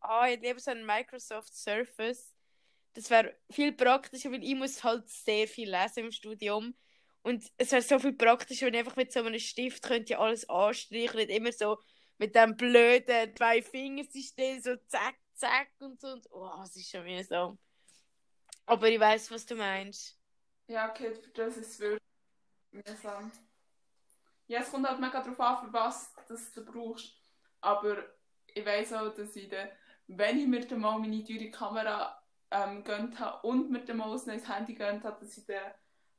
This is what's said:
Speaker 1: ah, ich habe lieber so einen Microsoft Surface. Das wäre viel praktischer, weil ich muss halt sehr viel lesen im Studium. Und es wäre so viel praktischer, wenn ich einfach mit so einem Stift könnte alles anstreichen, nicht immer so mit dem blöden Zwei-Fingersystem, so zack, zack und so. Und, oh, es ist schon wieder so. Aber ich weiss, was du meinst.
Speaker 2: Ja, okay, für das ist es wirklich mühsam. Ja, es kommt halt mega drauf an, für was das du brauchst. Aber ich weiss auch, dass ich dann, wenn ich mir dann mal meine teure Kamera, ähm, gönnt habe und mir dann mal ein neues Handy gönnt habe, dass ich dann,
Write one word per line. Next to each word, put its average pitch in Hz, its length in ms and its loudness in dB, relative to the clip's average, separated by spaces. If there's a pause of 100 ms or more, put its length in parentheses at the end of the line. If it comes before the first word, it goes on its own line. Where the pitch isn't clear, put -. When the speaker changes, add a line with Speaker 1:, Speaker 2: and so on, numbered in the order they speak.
Speaker 1:
ah, 226 280 4
ich 247 80 0
habe 226 100 -8
lieber 247 140 -4
so 277 100 -6
einen 226 160 -6
Microsoft 220 680 -4
Surface. 226 760 -4 (600)
Das - 160 -12
wäre 226 260 6 (140)
viel 294 220 0
praktischer, 262 600 2
weil 240 100 -8
ich 269 120 -2
muss 262 280 -4
halt 233 260 0
sehr 214 380 0
viel 214 240 -8
lesen 202 360 -2
im 226 60 -10
Studium. 214 600 -4 (480)
Und 233 220 -2 (140)
es 247 140 0
wäre 254 100 6
so 277 160 6
viel 269 160 0
praktischer, 240 520 4
wenn 226 80 2
ich 233 60 0
einfach 233 160 -6
mit 254 160 0
so 254 80 0
einem 226 180 -2
Stift 247 440 -6
könnte 240 360 0
alles 220 300 0
anstreichen, 226 720 0
nicht 220 120 0
immer 226 220 0
so 208 260 0 (400)
mit 214 160 -2
dem 226 220 8
blöden 240 800 8
Zwei-Fingersystem, 262 1300 0
so 247 140 -4 (120)
zack, 247 280 -4 (180)
zack 269 360 0 (100)
und 269 200 -16
so. 269 80 -12
Und, 254 240 -14
oh, 180 180 -14 (140)
es 185 120 -18
ist 185 140 -16
schon 180 140 -12
wieder 180 200 -8
so. 180 340 -4 (1080)
Aber 226 220 4
ich 226 100 6
weiss, 214 320 6
was 226 160 -12
du 240 80 -10
meinst. 196 640 -6 (500)
Speaker 2:
Ja, 220 220 -4
okay, 226 240 -6
für - 160 -18
das 233 280 -4
ist 220 140 -12
es - 80 -18
wirklich 208 200 -2 (680)
mühsam. 208 600 -12 (1160)
Ja, 233 140 -4
es - 100 -8
kommt 269 180 -2
halt 254 120 -4
mega 254 220 -4
drauf 254 180 -10
an, 247 260 2
für 214 60 -12
was 233 400 -2 (140)
das 233 260 -14
du 214 120 -14
brauchst. 226 500 -12 (460)
Aber 208 420 0 (500)
ich 208 120 -8
weiss 208 280 0
auch, 214 220 -4
dass 208 220 -12
ich - 120 -14
dann, 196 200 -8 (400)
wenn 208 300 0
ich 285 80 0
mir 247 200 2
dann 233 140 -6
mal 214 180 0
meine 214 240 -4
teure 226 280 -10
Kamera, 214 680 -4 (360)
ähm, 202 300 -2
gönnt 214 380 -6
habe - 260 -6
und 254 240 2
mir 247 140 -2
dann 226 140 -6
mal 214 140 -4
ein 254 140 -8
neues 220 220 -8
Handy 220 260 -6
gönnt 208 300 -4
habe, 208 200 -10
dass - 140 -18
ich - 80 -20
dann, 196 260 -8 (460)